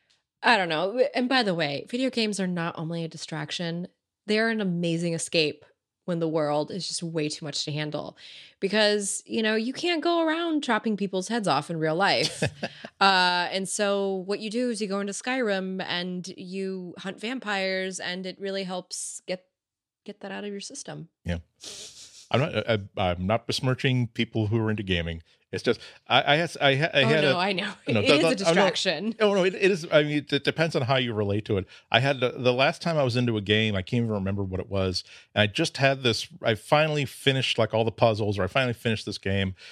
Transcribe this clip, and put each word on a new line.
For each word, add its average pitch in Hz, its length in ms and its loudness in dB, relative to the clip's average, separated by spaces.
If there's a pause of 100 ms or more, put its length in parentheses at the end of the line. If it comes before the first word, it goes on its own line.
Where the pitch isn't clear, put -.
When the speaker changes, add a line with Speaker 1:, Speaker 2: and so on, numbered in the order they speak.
(420)
Speaker 1:
I 233 160 6
don't 180 100 0
know. 185 320 0 (140)
And 254 140 0
by 262 140 2
the 196 120 0
way, 147 340 -2
video 254 220 -2
games 214 280 -2
are 190 80 -2
not 175 320 -4
only 170 240 -6
a 160 60 -6
distraction, 165 800 -8 (380)
they 214 120 0
are 226 120 2
an 220 100 -2
amazing 170 540 0
escape 160 500 0 (400)
when 175 140 -4
the 165 100 0
world 151 420 0
is 175 160 -6
just - 160 -6
way 160 280 -4
too - 160 -10
much - 180 -6
to 156 80 -6
handle. 151 460 -6 (420)
Because, 208 640 0
you 226 180 -2
know, 220 120 2
you 220 180 -2
can't 339 300 -2
go 339 180 2
around 320 420 0
chopping 220 360 0
people's 190 300 -4
heads 220 200 -2
off 147 220 2
in 170 80 -4
real 156 180 0
life. 165 520 2
Speaker 2:
<laughs> - 40 -10 (480)
Speaker 1:
Uh, 180 500 4
and 190 180 -4
so 196 580 0
what 202 120 -2
you 220 100 -6
do 247 220 -2
is 208 100 -4
you 220 60 -4
go 196 140 -2
into 202 120 -4
Skyrim 196 760 -2
and 180 420 -6 (100)
you 185 600 -8
hunt 185 220 -10
vampires, 190 800 -4
and 180 240 -8
it 185 160 -10
really 196 240 -4
helps - 600 -10
get, 180 180 -6 (600)
get 202 140 -16
that 196 100 -12
out 196 140 -10
of 208 60 -8
your 202 100 -10
system. 160 480 -12 (160)
Speaker 2:
Yeah. 85 140 -4 (920)
I'm 117 100 2
not, 127 300 -2
I, 110 80 2 (180)
I'm 90 300 0
not 110 200 0
besmirching 127 640 0
people 113 380 -2
who 110 120 0
are 110 120 0
into 107 140 -4
gaming. 85 380 -2 (300)
It's 92 100 -4
just, - 180 0 (280)
I, 139 260 6
I, - 20 4
has, 165 200 -2
I 139 200 4
ha-, 151 180 2
I 143 80 6
Speaker 1:
Oh, 127 60 4
Speaker 2:
had 151 160 4
Speaker 1:
no, 139 120 4
Speaker 2:
a - 20 -2
Speaker 1:
I 190 140 0
know. 202 200 -4 (160)
Speaker 2:
no, 110 120 2
Speaker 1:
It - 60 2
Speaker 2:
that, 269 80 8
Speaker 1:
is 143 40 6
a 156 40 2
Speaker 2:
that, - 0 -
I'm - 0 -
not 165 160 4
Speaker 1:
distraction. 185 800 2
Speaker 2:
Oh, 208 140 4
no, 185 100 4
it, 185 100 2
it 190 160 4
is. 175 220 -2
I 151 120 8
mean, 147 140 0
it, 139 140 -4
it 139 120 2
depends 160 300 0
on 151 80 2
how 131 140 2
you 123 160 0
relate 104 340 0
to 104 120 2
it. 92 80 -2 (240)
I 113 100 6
had 135 200 2
the, 123 100 2
the 123 240 2
last 139 260 2
time 170 160 -2
I 147 60 2
was 123 140 2
into 120 200 2
a 104 60 -2
game, 107 320 4
I 95 80 -2
can't 120 220 0
even 113 60 -2
remember 98 340 -2
what 92 160 -4
it - 100 -8
was. 95 340 -2 (300)
And 104 80 6
I 104 60 6
just 156 280 -2
had 135 280 4
this, 117 240 2 (140)
I 117 120 2
finally 151 500 2
finished, - 540 0
like, 113 160 2
all 113 100 4
the 110 80 -2
puzzles, 104 460 2
or 95 60 0
I - 20 2
finally 127 260 0
finished 113 320 -2
this 104 140 -6
game. 98 360 0 (180)